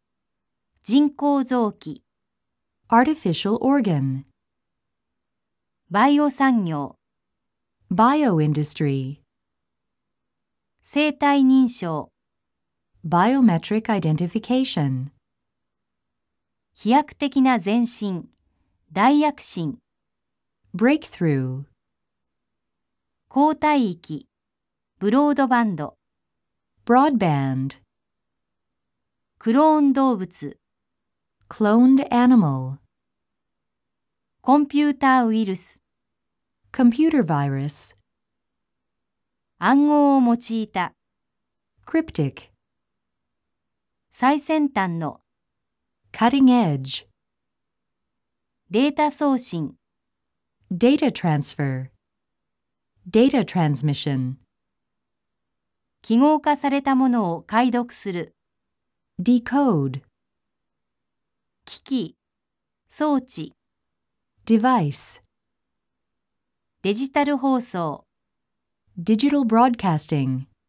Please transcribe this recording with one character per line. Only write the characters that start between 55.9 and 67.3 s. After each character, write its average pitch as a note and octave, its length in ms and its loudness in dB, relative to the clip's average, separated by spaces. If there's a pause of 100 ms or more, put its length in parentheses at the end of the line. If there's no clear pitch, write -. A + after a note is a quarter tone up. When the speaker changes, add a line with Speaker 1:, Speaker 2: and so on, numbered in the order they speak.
Speaker 1:
記 A3+ 160 0
号 D4+ 200 4
化 D4 160 -2
さ C#4+ 140 -4
れ C#4 140 -2
た C4+ 120 0
も C4 140 2
の G#3+ 240 -2
を E3 80 -8
解 B3 280 0
読 A#3+ 260 -4
す - 180 -8
る。 F3 220 -10 (840)
Speaker 2:
Decode. A#3 840 0 (1600)
Speaker 1:
機 - 160 -20
器、 A#3 360 -8 (720)
装 D4+ 240 -2
置。 C4 400 -6 (920)
Speaker 2:
Device. A3+ 760 0 (1600)
Speaker 1:
デ G3 100 -2
ジ C4 180 -6
タ D4 140 0
ル C#4 140 -2